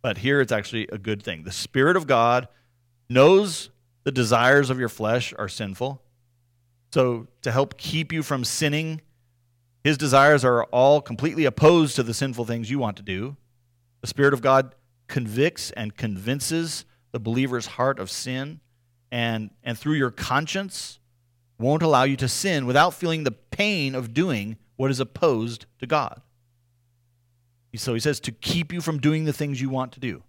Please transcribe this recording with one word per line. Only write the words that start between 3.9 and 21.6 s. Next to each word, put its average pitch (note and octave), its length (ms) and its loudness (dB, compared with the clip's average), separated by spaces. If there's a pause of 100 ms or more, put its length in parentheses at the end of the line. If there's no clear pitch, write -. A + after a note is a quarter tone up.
the C3+ 80 -2
desires B2+ 560 4
of B2+ 100 -2
your A#2+ 120 -2
flesh A2+ 480 -2
are G2+ 100 -6
sinful. A2+ 540 -8 (920)
So B2 340 0 (140)
to B2+ 100 -4
help C3+ 280 -2
keep D#3 340 -6
you D#3+ 100 -4
from C3 220 -4
sinning, D#3 560 -4 (840)
his D3+ 140 2
desires C#3 480 6
are A#2+ 200 4
all C#3 360 4
completely D3 460 -2
opposed D#3 500 4
to C3+ 60 0
the A#2 100 -2
sinful B2 320 -4
things A#2 260 -6
you C#3 80 -4
want G#2+ 200 -4
to G2+ 40 -18
do. G2+ 360 -8 (640)
The - 40 -12
Spirit C#3 280 2
of A#2+ 80 -6
God C3 320 2 (340)
convicts B2 640 -4
and G#2+ 260 -10
convinces C3+ 880 -6 (280)
the B2 60 -8
believer's A#2+ 460 -2
heart C3 340 -2
of F#2+ 120 -10
sin, C3+ 500 -10 (500)
and, A#2 380 -4 (140)
and A#2 160 -8
through D3+ 160 -2
your C3+ 160 0
conscience - 880 -4 (600)
won't C#3+ 240 2